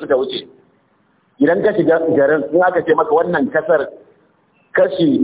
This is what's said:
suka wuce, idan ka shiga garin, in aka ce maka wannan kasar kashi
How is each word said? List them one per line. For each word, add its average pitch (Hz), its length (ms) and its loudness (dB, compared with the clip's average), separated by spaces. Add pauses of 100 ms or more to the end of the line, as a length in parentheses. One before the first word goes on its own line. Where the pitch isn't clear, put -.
suka - 160 0
wuce, 127 300 -6 (920)
idan 170 240 2
ka 214 140 2
shiga 165 220 2 (180)
garin, 147 340 2
in 170 120 2
aka 180 180 0
ce 160 140 0
maka 151 180 0
wannan 165 400 0
kasar 156 340 0 (840)
kashi 165 500 0